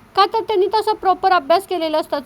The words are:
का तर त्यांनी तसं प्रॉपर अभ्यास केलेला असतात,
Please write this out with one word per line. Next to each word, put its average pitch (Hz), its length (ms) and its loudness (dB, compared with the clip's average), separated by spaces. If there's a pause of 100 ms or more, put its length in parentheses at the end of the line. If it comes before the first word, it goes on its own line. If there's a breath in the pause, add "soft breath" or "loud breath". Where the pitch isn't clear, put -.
(160)
का 392 100 4
तर 440 140 -4
त्यांनी 427 260 0
तसं 427 280 -2
प्रॉपर 381 380 0
अभ्यास 349 340 2
केलेला 320 320 -2
असतात, 320 280 -4